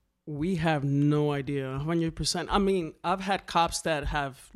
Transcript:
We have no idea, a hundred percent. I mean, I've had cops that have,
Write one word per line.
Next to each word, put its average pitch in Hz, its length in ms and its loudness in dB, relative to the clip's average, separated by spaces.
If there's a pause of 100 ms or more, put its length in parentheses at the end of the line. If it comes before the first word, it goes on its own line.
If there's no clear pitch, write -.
(260)
We 156 300 -2
have 156 280 2
no 147 480 4
idea, 139 380 -4
a 135 100 -4
hundred 165 360 0
percent. 160 360 -4
I 185 60 4
mean, 190 360 2 (100)
I've 185 180 0
had 190 240 -2
cops - 360 2
that 147 240 -2
have, 143 340 -2 (160)